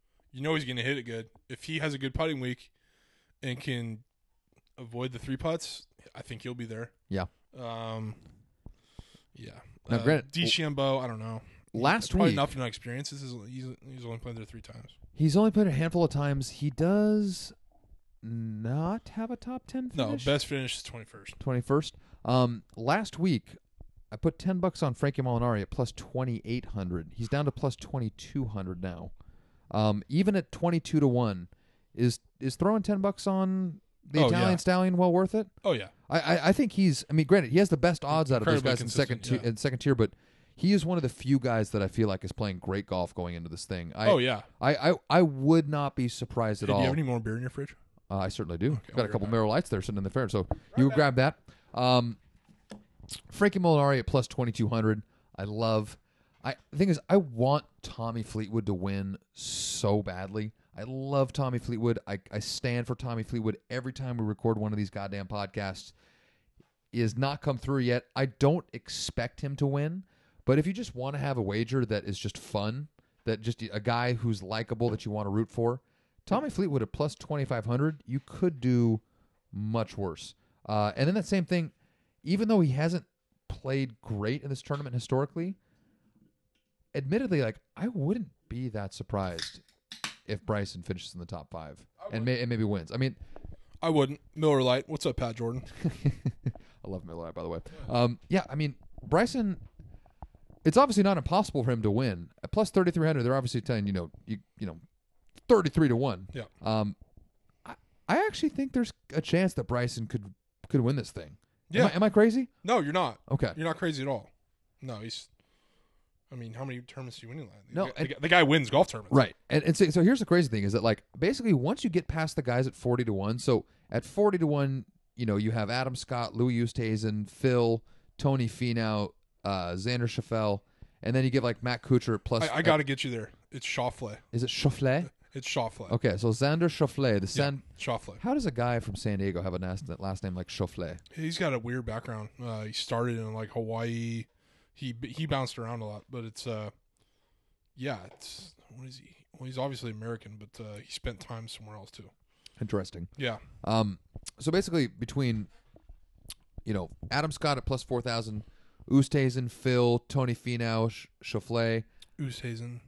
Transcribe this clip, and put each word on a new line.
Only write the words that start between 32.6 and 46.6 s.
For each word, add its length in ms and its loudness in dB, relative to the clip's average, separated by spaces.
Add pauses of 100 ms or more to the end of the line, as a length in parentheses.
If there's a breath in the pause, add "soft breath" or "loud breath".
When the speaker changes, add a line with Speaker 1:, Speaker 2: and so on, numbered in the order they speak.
Speaker 2:
ten 180 0
bucks 280 0
on 520 0 (300)
the 120 4
Speaker 1:
Oh, 40 8
Speaker 2:
Italian 240 4
Speaker 1:
yeah. 60 4
Speaker 2:
Stallion 400 4
well 160 6
worth 240 4
it? 100 0 (180)
Speaker 1:
Oh, 60 2
yeah. 180 0 (200)
Speaker 2:
I, 120 2
I, 280 4
I 40 8
think 200 2
he's, 360 4
I 40 -4
mean, 140 4
granted, 260 6
he 80 6
has 80 6
the 80 4
best 280 2
odds 280 2
out 100 4
of 40 2
those 100 4
Speaker 1:
Incredibly 160 2
Speaker 2:
guys 80 0
in 80 -4
second 300 0
Speaker 1:
consistent, 220 0
Speaker 2:
tier, 40 -10
Speaker 1:
yeah. 60 2
Speaker 2:
in 60 -2
second 220 -2
tier, 160 4
but 160 4 (460 soft breath)
he 160 4
is 120 4
one 140 2
of 40 0
the 60 0
few 300 2
guys 320 0
that 100 0
I 60 2
feel 220 2
like 160 -4
is 80 -6
playing 260 -4
great 280 -4
golf 280 -4
going 220 -6
into 120 -10
this 180 -10
thing. 280 -8
I, 140 2
Speaker 1:
Oh, 100 6
yeah. 220 0 (200)
Speaker 2:
I, 140 4 (160)
I, 40 6 (140)
I 140 8
would 460 4
not 260 -2
be 140 0
surprised 560 -2